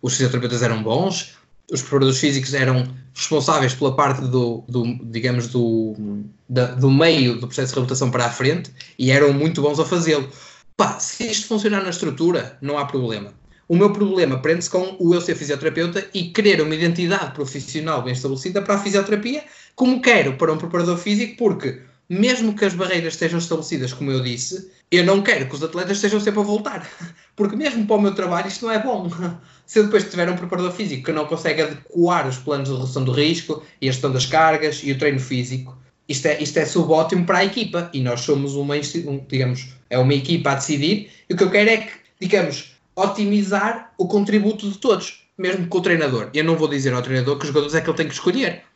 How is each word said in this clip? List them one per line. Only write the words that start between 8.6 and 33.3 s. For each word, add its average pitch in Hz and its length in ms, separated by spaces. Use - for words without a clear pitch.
e 127 120
eram 143 220
muito 151 300
bons 147 180
a 156 40
fazê-lo. 151 440
Pá, 135 240
se - 280
isto 214 180
funcionar 208 360
na 185 80
estrutura, 160 720
não 143 160
há 143 60
problema. 110 480
O 170 80
meu 202 160
problema 185 460
prende-se 170 320
com 190 280
o 175 160
eu 175 60
ser 170 140
fisioterapeuta 151 680
e 180 160
querer 196 320
uma 156 120
identidade 170 600
profissional 147 680
bem 127 140
estabelecida 135 480
para 202 140
a - 20
fisioterapia, 208 680
como 254 240
quero 156 380
para 160 120
um 156 60
preparador 175 400
físico, 208 400
porque 175 460
mesmo 220 480
que 208 80
as 196 80
barreiras 175 400
estejam 170 260
estabelecidas, 156 540
como 139 180
eu 131 120
disse, 123 480
eu 175 140
não 196 160
quero 202 260
que 131 80
os 139 80
atletas 180 360
estejam 208 200
sempre 208 220
a 202 40
voltar. 208 440
<laughs> - 240
Porque 208 180
mesmo 233 320
para 214 100
o 202 40
meu 196 140
trabalho 185 340
isto - 160
não 226 80
é 214 100
bom. 196 260
<laughs> - 20
Se - 120
eu 208 60
depois 208 240
tiver 175 220
um 175 60
preparador 180 360
físico 156 320
que 165 80
não 156 140
consegue 156 340
adequar 160 640
os 127 120
planos 139 320
de 135 40
redução 131 300
do 127 80
risco 156 500